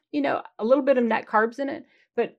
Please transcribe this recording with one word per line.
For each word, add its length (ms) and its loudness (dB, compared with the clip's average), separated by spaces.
you 120 -2
know, 200 -2
a 60 -6
little 200 2
bit 120 4
of 80 2
net 220 -2
carbs 320 0
in 100 -6
it, 160 -10
but 220 -4